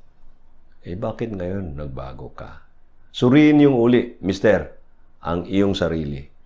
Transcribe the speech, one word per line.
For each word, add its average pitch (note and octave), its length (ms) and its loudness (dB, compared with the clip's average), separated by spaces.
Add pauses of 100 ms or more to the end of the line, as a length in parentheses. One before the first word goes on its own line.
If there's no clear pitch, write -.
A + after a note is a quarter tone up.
(840)
Eh, F2+ 160 -10
bakit A2+ 320 -6
ngayon F2+ 480 -8
nagbago C2 560 -12
ka? - 320 -18 (480)
Suriin D3 480 6
yung C#3+ 160 4
uli, A#2+ 400 2
mister, F#2+ 640 0 (400)
ang F2 240 -6
iyong G2 320 0
sarili. D2+ 480 -4 (200)